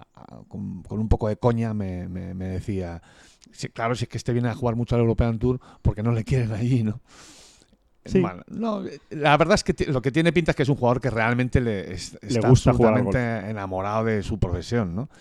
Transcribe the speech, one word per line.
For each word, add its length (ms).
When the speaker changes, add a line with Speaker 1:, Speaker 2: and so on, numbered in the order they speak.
Speaker 1:
ah, 320
con, 360
con 160
un 100
poco 180
de 100
coña 360
me, 340
me, 280
me 140
decía, 520
"Sí, 180
claro, 260
si 80
es 60
que 80
este 160
viene 160
a 40
jugar 220
mucho 200
al 60
European 380
Tour 200
porque 220
no 80
le 120
quieren 280
allí", 320
¿no? 160
Speaker 2:
Sí. 140
Speaker 1:
Bueno, 280
no, 360
la 260
verdad 180
es 80
que 100
ti-, 120
lo 160
que 100
tiene 220
pinta 180
es 60
que 60
es 60
un 60
jugador 240
que 100
realmente 520
le 320
es-, 280
Speaker 2:
Le 60
Speaker 1:
está 220
Speaker 2:
gusta 240
jugar 220
al 40
Speaker 1:
absolutamente 400
Speaker 2:
golf. 100
Speaker 1:
enamorado 540
de 200
su 160
profesión, 540
¿no? 160